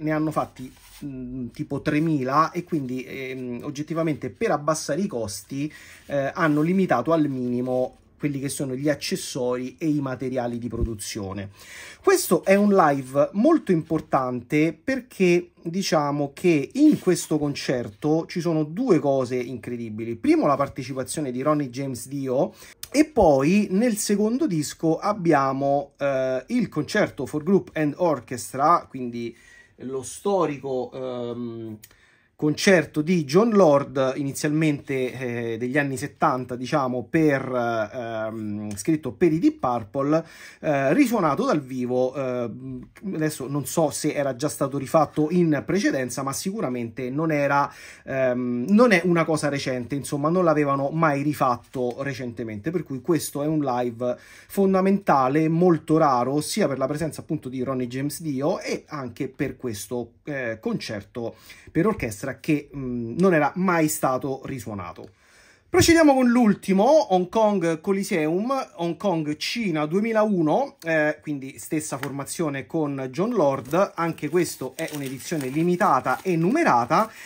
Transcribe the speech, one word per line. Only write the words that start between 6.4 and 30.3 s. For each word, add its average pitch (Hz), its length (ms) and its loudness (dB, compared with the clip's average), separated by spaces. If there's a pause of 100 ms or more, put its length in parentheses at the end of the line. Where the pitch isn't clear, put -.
limitato 160 520 2
al 151 160 4
minimo 127 680 -2 (260)
quelli 143 160 -4
che 135 120 -4
sono 131 260 -6
gli 143 120 -2
accessori 127 920 -4
e 165 100 -2
i 147 100 2
materiali 127 640 -4
di 117 80 -6
produzione. 104 840 -6 (500)
Questo 359 440 2
è 196 100 6
un 202 180 6
live 143 600 4
molto 247 400 4
importante 151 1000 0
perché, 180 800 0 (100)
diciamo, 147 720 0
che 156 420 2
in 269 260 6
questo 165 360 0
concerto 147 920 -2
ci 180 120 -6
sono 156 220 0
due 170 380 2
cose 131 340 2
incredibili. 117 800 -6
Primo, 285 320 2
la 143 80 4
partecipazione 131 800 -4
di 131 100 -6
Ronnie 147 260 2
James 131 380 -8
Dio, 135 480 -2 (380)
e 302 140 4
poi 175 640 4
nel 214 240 2
secondo 214 500 0
disco 160 520 0
abbiamo, 143 1000 0
eh, 131 480 0
il 233 220 0
concerto 147 580 -2
for 151 160 -6
group 180 300 2
and 151 240 0
orchestra, 143 920 0
quindi 120 480 -8 (420)
lo 131 260 -8
storico, 139 920 -2